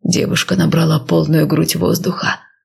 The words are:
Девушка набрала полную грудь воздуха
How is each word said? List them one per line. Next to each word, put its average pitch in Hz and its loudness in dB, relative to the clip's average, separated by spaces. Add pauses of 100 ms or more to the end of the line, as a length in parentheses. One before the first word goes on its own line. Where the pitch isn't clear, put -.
Девушка - -2
набрала - 2
полную 156 2
грудь 156 0
воздуха 170 -2 (260)